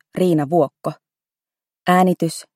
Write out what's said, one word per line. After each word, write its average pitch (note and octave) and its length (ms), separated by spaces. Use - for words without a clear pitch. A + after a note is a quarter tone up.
Riina D#3+ 340
Vuokko. D#3 440
Äänitys F3+ 580